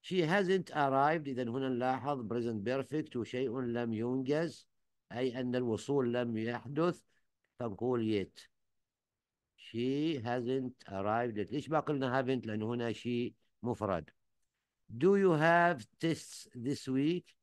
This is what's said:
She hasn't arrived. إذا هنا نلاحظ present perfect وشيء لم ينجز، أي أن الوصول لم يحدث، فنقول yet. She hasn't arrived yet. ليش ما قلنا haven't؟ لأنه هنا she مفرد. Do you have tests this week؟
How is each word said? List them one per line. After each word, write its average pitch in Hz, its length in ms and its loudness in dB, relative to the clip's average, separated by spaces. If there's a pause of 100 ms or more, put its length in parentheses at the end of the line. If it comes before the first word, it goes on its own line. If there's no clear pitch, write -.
She 180 200 0
hasn't 185 480 2
arrived. 143 580 2
إذا 127 140 -4
هنا 131 260 -2
نلاحظ 127 600 -2
present 117 360 -2
perfect 135 520 -4
وشيء 123 440 -4
لم 120 320 -2
ينجز، 131 760 -2 (440)
أي 123 280 -2
أن 123 160 -2
الوصول 123 580 0
لم 120 220 0
يحدث، 120 680 -2 (560)
فنقول 110 680 0
yet. - 160 -16 (1160)
She 139 680 -2
hasn't 127 640 -2
arrived 107 480 0
yet. 101 160 -4
ليش 143 180 -4
ما 156 100 4
قلنا 135 420 0
haven't؟ 123 240 0
لأنه 110 280 -2
هنا 117 180 -2
she 120 400 -4 (300)
مفرد. 104 480 -2 (880)
Do 190 180 6
you 190 160 6
have 165 540 6 (140)
tests - 560 -2
this 127 320 -4
week؟ 147 540 0